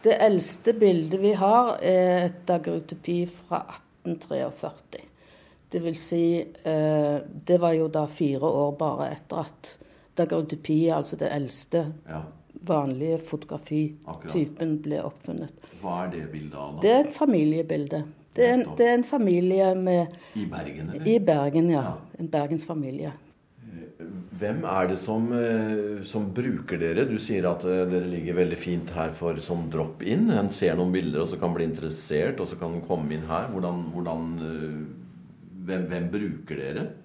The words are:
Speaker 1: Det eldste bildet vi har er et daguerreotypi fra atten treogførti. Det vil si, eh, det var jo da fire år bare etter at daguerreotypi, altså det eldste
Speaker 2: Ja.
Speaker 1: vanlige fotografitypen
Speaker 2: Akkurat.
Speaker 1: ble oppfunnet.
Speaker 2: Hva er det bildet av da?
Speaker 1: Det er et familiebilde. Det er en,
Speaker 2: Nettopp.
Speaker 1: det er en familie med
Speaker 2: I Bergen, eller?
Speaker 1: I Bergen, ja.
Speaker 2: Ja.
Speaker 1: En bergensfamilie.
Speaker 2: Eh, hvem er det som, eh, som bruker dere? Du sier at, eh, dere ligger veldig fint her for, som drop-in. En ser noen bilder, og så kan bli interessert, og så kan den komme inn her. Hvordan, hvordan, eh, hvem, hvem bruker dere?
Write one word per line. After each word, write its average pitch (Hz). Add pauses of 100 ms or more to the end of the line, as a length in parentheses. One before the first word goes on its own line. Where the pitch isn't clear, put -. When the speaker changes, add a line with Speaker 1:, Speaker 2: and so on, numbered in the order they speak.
Speaker 1:
Det 220
eldste 214
bildet 185
vi 208
har 214
er 180
et 180
daguerreotypi 170
fra -
atten -
treogførti. - (720)
Det 175
vil 165
si, 170 (240)
eh, 151 (300)
det 180
var 170
jo 160
da 156
fire 143
år 143
bare 139
etter -
at - (400)
daguerreotypi, 160
altså 151
det -
eldste 147 (220)
Speaker 2:
Ja. 113 (460)
Speaker 1:
vanlige 151
fotografitypen 151
Speaker 2:
Akkurat. 156
Speaker 1:
ble 151
oppfunnet. 165 (320)
Speaker 2:
Hva 90
er 90
det 78
bildet 76
av 139
da? 156
Speaker 1:
Det 196
er 254
et 294
familiebilde. 156 (300)
Det 240
er 240
en, 254
Speaker 2:
Nettopp. 156
Speaker 1:
det 240
er 240
en 240
familie 190
med 180 (260)
Speaker 2:
I 110
Bergen, 147
eller? 156
Speaker 1:
I 226
Bergen, 160
ja. 143
Speaker 2:
Ja. 87 (240)
Speaker 1:
En 165
bergensfamilie. 147 (880)
Speaker 2:
Eh, 85 (340)
hvem 110
er 92
det 92
som, 113
eh, 107
som 104
bruker 123
dere? 82
Du 110
sier 101
at, 85
eh, 92
dere 90
ligger 85
veldig 85
fint 85
her 80
for, 85
som 85
drop-in. 95
En 101
ser 87
noen 90
bilder, 80
og -
så 87
kan 87
bli 85
interessert, 80
og 90
så 92
kan 82
den 85
komme 78
inn 80
her. 85
Hvordan, 87
hvordan, 82
eh, 78
hvem, 90
hvem 87
bruker 80
dere? 73 (160)